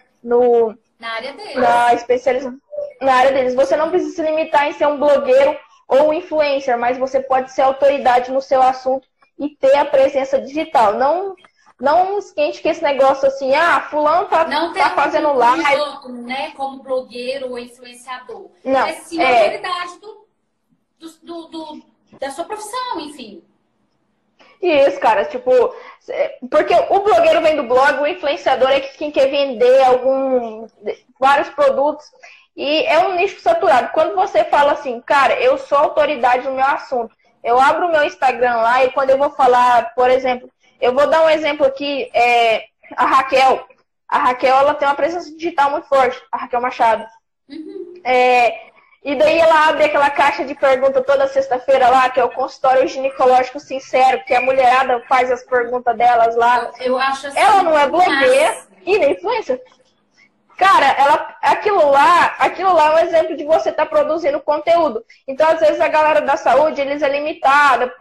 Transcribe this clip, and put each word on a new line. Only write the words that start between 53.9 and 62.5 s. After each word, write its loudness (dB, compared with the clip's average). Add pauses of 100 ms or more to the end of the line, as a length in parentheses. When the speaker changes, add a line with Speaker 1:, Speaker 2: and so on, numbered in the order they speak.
Speaker 1:
que -2
a 0
mulherada 2
faz 0
as -6
perguntas -2
delas 2
lá. 2
Speaker 2:
Eu, -4
eu -2
acho -4
assim, -6
Speaker 1:
Ela 4
não 2
é 4
blogueira 2
Speaker 2:
massa. -20 (180)
Speaker 1:
e 0
nem 2
influencer. -4 (960)
Cara, 4 (100)
ela, 0
aquilo 2
lá, 4
aquilo 0